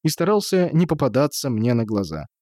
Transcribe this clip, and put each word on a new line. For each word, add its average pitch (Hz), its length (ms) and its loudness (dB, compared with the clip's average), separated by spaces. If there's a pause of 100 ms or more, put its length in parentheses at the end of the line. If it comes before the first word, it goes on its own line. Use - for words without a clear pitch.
и 160 60 0
старался 185 640 0
не 165 140 4
попадаться 143 640 0
мне 117 260 0
на 117 100 0
глаза. 92 420 -4 (160)